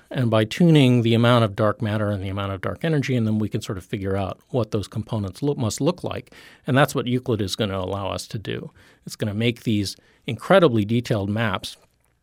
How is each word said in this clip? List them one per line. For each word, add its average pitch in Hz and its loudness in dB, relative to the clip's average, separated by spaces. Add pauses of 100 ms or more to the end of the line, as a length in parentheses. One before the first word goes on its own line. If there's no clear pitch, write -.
(100)
and 120 -2
by 110 4
tuning 131 6
the 113 4
amount 120 6
of 98 -2
dark 107 0
matter 107 -2
and 98 -4
the 98 -6
amount 98 -4
of 95 -8
dark 95 -6
energy, 143 0
and 113 0
then 110 0
we 107 -2
can 104 -4
sort 101 -8
of 90 -12
figure 98 -4
out 95 -4 (100)
what 117 -2
those 104 -4
components 104 -6
look, 143 -2
must 113 -4
look 151 -2
like. - -10 (340)
And 127 0
that's 143 4
what 120 -2
Euclid 123 -2
is 98 -2
gonna 98 -2
allow 95 -6
us 92 -6
to 117 -10
do. 113 -8 (360)
It's - -16
gonna 104 -4
make 117 -2
these 104 -2 (320)
incredibly 135 2
detailed 110 -2
maps 104 -4 (460)